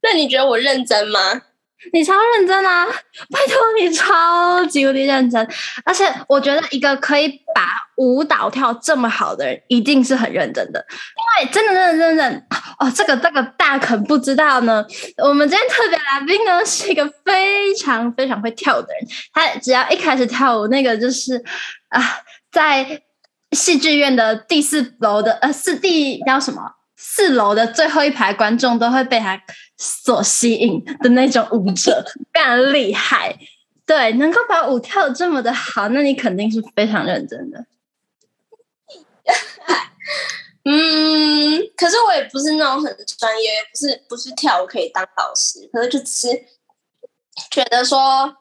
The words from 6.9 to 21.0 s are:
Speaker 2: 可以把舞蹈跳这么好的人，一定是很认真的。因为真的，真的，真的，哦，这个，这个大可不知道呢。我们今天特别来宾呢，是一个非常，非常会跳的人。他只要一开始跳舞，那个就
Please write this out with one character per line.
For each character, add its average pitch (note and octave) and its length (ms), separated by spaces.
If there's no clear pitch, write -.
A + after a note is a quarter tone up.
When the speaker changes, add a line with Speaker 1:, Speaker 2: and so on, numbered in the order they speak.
Speaker 2:
可 C#4+ 220
以 D4+ 80
把 F3+ 220
舞 C4 260
蹈 A#3 260
跳 B3 240
这 C4+ 240
么 A#3 100
好 G#3 280
的 C#3 100
人， B2+ 220
一 A#3+ 120
定 C4 240
是 C4 120
很 A3+ 160
认 D#3+ 220
真 - 180
的。 - 180
因 A4+ 560
为 B3+ 60
真 G#4 160
的， G4 60
真 F4 260
的， E4 160
真 - 20
的， C4+ 260
哦， C4 160
这 - 100
个， C#4+ 120
这 E4 140
个 C#4 120
大 C#4+ 200
可 A#3+ 200
不 G#3 200
知 C4+ 180
道 C#4 260
呢。 A3+ 220
我 C#4+ 80
们 C#4+ 160
今 F4 100
天 A#4+ 120
特 A#4 180
别 E4 100
来 C#4 280
宾 G4+ 200
呢， F4+ 200
是 - 240
一 F#4 60
个 D4 120
非 G4 520
常， A#3+ 380
非 C4 140
常 G#3 140
会 A3+ 100
跳 - 300
的 - 140
人。 - 120
他 D#4 140
只 B3+ 140
要 B3 200
一 D4+ 40
开 C4+ 220
始 B3 80
跳 B3 340
舞， G#3 80
那 C4+ 140
个 A#3 160
就 B3 140